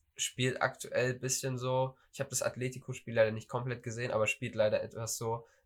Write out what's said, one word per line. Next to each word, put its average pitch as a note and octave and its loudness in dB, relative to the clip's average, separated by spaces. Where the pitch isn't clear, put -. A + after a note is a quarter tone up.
spielt - 0
aktuell - 0
ein B2 -8
bisschen C3 -2
so, B2+ 0
ich - -6
habe - -6
das - -2
Atletico-Spiel - -4
leider A2 8
nicht A2 -6
komplett B2 -2
gesehen, A#2+ -4
aber G#2+ 4
spielt A#2 -2
leider G#2+ 4
etwas A2 -6
so, A#2 -2